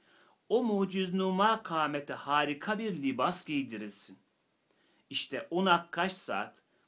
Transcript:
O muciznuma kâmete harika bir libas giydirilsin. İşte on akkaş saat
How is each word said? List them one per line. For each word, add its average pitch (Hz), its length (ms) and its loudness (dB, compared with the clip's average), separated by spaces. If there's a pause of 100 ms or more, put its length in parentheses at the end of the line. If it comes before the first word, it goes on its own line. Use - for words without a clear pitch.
(480)
O 240 160 4
muciznuma 190 960 2
kâmete 147 520 -2
harika 147 640 0
bir 196 240 -4
libas 135 440 0
giydirilsin. 110 720 -6 (920)
İşte - 400 -4
on 180 160 2
akkaş 175 460 2
saat - 500 -4 (260)